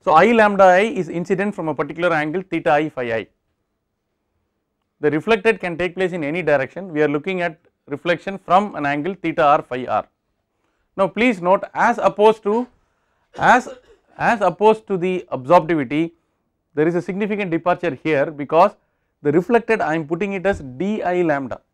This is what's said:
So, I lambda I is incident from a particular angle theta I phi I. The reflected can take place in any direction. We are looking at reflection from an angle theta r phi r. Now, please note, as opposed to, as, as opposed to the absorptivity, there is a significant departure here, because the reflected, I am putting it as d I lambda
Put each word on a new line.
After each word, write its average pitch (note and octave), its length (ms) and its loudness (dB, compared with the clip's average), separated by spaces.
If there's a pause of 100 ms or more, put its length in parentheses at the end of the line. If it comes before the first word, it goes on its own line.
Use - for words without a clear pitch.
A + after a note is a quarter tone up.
So, - 120 0
I F3+ 200 6
lambda G#3 320 4
I F#3 160 8
is G3 300 -2
incident F#3 440 -4
from E3 140 -6
a D3+ 60 -4
particular D#3+ 400 -4
angle D#3 280 -4
theta D#3+ 300 -2
I D3+ 160 0
phi B2 240 -6
I. A2 140 -4 (1700)
The D3 100 0
reflected G#3+ 500 0
can F3 160 -6
take F3 180 -4
place F#3 180 -2
in F3 120 -6
any D#3 180 -4
direction. D3+ 500 -2
We D3+ 100 0
are D3+ 60 2
looking F3 340 -4
at E3+ 180 -8 (260)
reflection E3+ 520 -6
from F#3+ 360 0
an D3 120 -6
angle D3 280 -4
theta E3 300 -2
r D3 180 4
phi B2+ 220 -8
r. G#2+ 240 -4 (880)
Now, F#3+ 120 0
please G#3+ 340 0
note, F#3 220 2 (100)
as A3 240 0
opposed G#3 460 2
to, A3+ 220 -2 (720)
as, A#3 320 4 (480)
as G3+ 240 0
opposed G#3 460 2
to G3 100 -4
the F3+ 340 -4
absorptivity, D#3 840 2 (600)
there D3+ 160 2
is E3+ 60 -2
a E3+ 80 0
significant G3+ 480 -4
departure E3 520 -2
here, D3+ 280 0
because D#3 420 2 (500)
the C#3+ 100 0
reflected, A3 480 0
I D#3 140 -2
am D#3+ 120 -6
putting F3 280 -4
it F#3 120 -4
as G3 140 -2
d D#3 420 -6
I F3+ 200 0
lambda C#3 380 -2 (140)